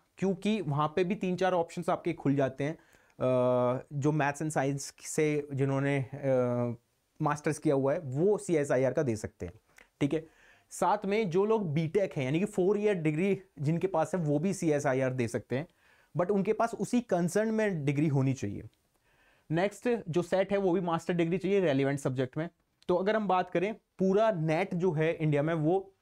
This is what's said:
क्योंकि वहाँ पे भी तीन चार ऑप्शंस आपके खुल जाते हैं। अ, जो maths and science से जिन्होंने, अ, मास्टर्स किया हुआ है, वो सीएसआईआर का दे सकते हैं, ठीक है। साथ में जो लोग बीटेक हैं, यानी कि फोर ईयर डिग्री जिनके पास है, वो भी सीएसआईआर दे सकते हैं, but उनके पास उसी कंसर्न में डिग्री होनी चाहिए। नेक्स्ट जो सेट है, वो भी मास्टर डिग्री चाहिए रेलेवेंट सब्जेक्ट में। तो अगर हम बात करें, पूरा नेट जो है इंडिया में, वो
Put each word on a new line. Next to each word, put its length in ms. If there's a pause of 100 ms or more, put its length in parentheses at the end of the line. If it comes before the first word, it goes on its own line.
(180)
क्योंकि 420
वहाँ 280
पे 160
भी 100
तीन 220
चार 160
ऑप्शंस 360
आपके 240
खुल 220
जाते 300
हैं। 100
अ, 1200
जो 180
maths 280
and 100
science 520
से 520
जिन्होंने, 460 (160)
अ, 640 (460)
मास्टर्स 360
किया 160
हुआ 180
है, 60
वो 400
सीएसआईआर 540
का 100
दे 140
सकते 300
हैं, 60 (480)
ठीक 140
है। 120 (440)
साथ 340
में 260
जो 140
लोग 280
बीटेक 440
हैं, 80
यानी 160
कि 40
फोर 340
ईयर 160
डिग्री 480 (160)
जिनके 280
पास 280
है, 60
वो 180
भी 160
सीएसआईआर 580
दे 160
सकते 280
हैं, 100 (500)
but 140
उनके 220
पास 220
उसी 260
कंसर्न 480
में 360
डिग्री 240
होनी 240
चाहिए। 320 (840)
नेक्स्ट 580
जो 140
सेट 300
है, 60
वो 140
भी 80
मास्टर 340
डिग्री 240
चाहिए 220
रेलेवेंट 380
सब्जेक्ट 400
में। 100 (400)
तो 60
अगर 220
हम 120
बात 220
करें, 240
पूरा 560
नेट 440
जो 180
है 220
इंडिया 280
में, 120
वो 480